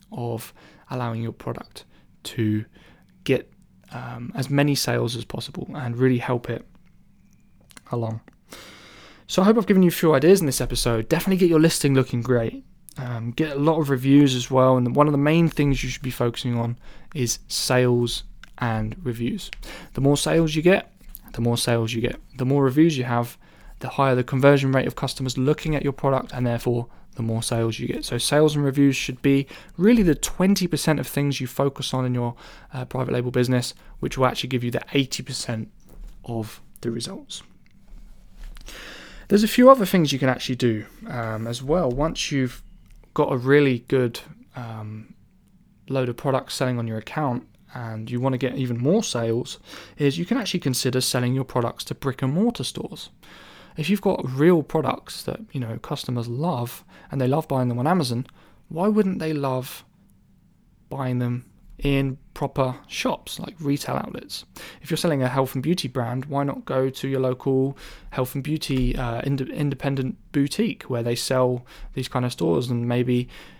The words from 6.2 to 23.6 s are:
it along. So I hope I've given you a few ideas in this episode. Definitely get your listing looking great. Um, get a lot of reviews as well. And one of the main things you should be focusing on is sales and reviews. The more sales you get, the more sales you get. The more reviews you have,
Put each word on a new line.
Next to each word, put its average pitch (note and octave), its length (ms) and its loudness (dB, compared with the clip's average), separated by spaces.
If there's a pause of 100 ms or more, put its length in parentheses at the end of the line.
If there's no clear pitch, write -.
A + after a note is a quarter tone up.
it A2+ 160 -8 (1300)
along. A2+ 280 -4 (1120)
So - 120 2
I F#3+ 40 6
hope A3 120 6
I've F#3 100 0
given F#3+ 160 6
you F3 60 8
a - 20 2
few D#3+ 240 4
ideas F3 240 8
in E3 60 0
this C3+ 160 0
episode. A#2 480 0
Definitely F3+ 260 2
get F3+ 140 6
your D#3+ 100 6
listing D3+ 340 4
looking B2+ 280 2
great. A#2+ 420 0 (340)
Um, A#2+ 340 -6
get D3 260 -2
a - 20 -2
lot D#3 220 4
of C#3 80 0
reviews C#3 440 6
as B2 160 -4
well. C3 280 6
And B2 180 0
one D3 120 6
of D3+ 40 2
the C#3+ 60 2
main D#3 320 4
things C#3+ 340 2
you C3 60 -4
should - 120 -8
be C3 80 -6
focusing A#2+ 460 -2
on A#2 240 -2 (340)
is B2 260 -2 (100)
sales B2 760 2 (360)
and A2 440 -2
reviews. A#2+ 480 -6 (440)
The C3+ 60 -2
more C#3+ 140 6
sales D#3+ 400 2
you D#3 60 0
get, F#3 320 4 (400)
the A#2 80 -4
more A#2+ 160 2
sales A#2 360 0
you A#2 60 -4
get. A#2 220 -4 (160)
The C3 80 -2
more C#3 180 4
reviews D3 340 4
you B2 60 -2
have, A#2+ 340 -2 (420)